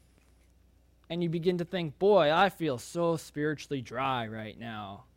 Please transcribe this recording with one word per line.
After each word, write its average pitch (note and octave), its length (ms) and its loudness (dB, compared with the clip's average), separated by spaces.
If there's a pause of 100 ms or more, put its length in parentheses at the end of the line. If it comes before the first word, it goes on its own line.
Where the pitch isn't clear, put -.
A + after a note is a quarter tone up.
(1120)
And F3 120 -2
you E3+ 60 0
begin F3 300 0
to E3+ 80 -2
think, E3+ 320 -6
"Boy, F#3 340 6
I F#3 160 6
feel D3+ 300 -2
so E3+ 400 -2
spiritually D3 640 -4
dry B2 440 -4
right A2 320 -10
now. G#2+ 460 -12 (120)